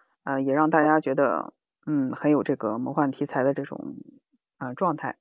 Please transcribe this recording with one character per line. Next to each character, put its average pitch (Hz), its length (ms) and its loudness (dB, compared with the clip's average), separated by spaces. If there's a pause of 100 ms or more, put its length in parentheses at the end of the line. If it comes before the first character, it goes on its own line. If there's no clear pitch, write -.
(240)
呃， 135 180 -2
也 135 100 0
让 156 160 4
大 156 140 4
家 156 160 6
觉 139 160 -2
得， 107 380 0 (340)
嗯， 139 260 0
很 147 200 0
有 139 100 4
这 135 140 -2
个 110 220 -2
魔 127 140 -4
幻 143 200 0
题 147 120 -6
材 139 200 0
的 139 100 2
这 139 80 -6
种， - 320 -10 (640)
呃， 127 160 -8
状 170 220 0
态。 - 240 -8